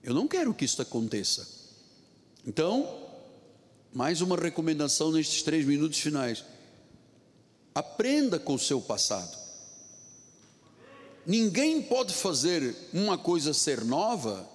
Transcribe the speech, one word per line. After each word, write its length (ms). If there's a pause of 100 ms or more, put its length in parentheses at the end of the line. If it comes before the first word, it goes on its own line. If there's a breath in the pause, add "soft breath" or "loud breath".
Eu 100
não 140
quero 260
que 120
isto 160
aconteça. 640 (960)
Então, 420 (1040)
mais 300
uma 140
recomendação 760
nestes 300
três 240
minutos 340
finais. 440 (1300)
Aprenda 680
com 140
o 60
seu 220
passado. 580 (1900)
Ninguém 560
pode 320
fazer 600 (180)
uma 240
coisa 360
ser 300
nova 720